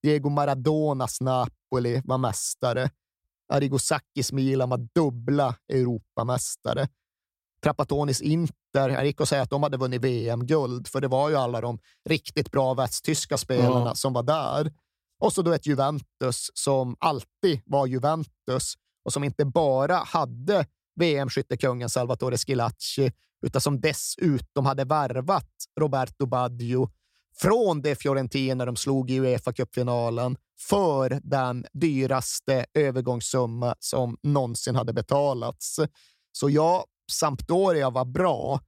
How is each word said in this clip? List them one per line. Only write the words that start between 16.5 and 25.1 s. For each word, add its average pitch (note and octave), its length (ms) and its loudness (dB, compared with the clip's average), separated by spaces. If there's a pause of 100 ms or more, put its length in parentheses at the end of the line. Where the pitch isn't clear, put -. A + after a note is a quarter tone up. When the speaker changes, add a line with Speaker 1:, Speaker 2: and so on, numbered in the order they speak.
Speaker 1:
som C3 460 0
alltid D3+ 680 0
var C#3 220 2
Juventus C3 840 -2 (320)
och - 80 -4
som C#3+ 100 -2
inte C#3+ 220 0
bara C#3 500 2
hade D3+ 720 0 (300)
V E3 220 2
M-skyttekungen B2+ 720 -2
Salvatore B2 480 -2
Schilacci, B2+ 720 -2 (340)
utan C3 160 0
som C#3 200 0
dessutom D3 840 0
hade C3+ 200 0
värvat C#3 640 0 (300)